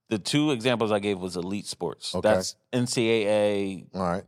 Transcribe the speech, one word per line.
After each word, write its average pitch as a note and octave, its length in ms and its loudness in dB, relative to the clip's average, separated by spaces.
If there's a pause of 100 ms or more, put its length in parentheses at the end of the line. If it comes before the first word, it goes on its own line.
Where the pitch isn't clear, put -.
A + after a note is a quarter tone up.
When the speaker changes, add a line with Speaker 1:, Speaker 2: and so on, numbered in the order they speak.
Speaker 1:
the A2+ 100 0
two D3 320 0
examples A#2 400 2
I G#2+ 80 2
gave G2+ 200 -2
was F2+ 180 -6
elite F#2+ 300 -4
sports. - 480 -8
Speaker 2:
Okay. F#2+ 120 2
Speaker 1:
That's G#2+ 280 2 (180)
N B2 140 2
C A#2+ 220 0
A A2 200 2
A. G2+ 640 0
Speaker 2:
All F#2+ 80 -4
right. F2+ 260 -2